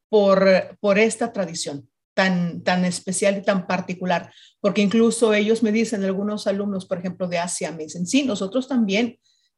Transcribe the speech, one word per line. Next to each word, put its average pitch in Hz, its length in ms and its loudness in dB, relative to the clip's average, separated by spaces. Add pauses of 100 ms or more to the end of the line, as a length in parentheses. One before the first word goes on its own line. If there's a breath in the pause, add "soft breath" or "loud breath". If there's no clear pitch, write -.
por, 196 720 4
por 202 180 2
esta 220 340 2
tradición 165 560 -8 (260)
tan, 175 480 0
tan 180 220 0
especial 196 520 -2
y 196 60 -8
tan 196 240 -2
particular, 180 640 -4 (280 soft breath)
porque 202 200 0
incluso 226 540 4
ellos 214 280 2
me 214 100 2
dicen, 220 320 0
algunos 202 420 -4
alumnos, 196 400 -4
por 185 120 -6
ejemplo, 180 300 -6
de 170 100 -2
Asia, 170 340 -6
me 160 120 -10
dicen, 170 220 -8
"Sí, 269 160 2
nosotros 208 460 -4
también 233 500 0 (400)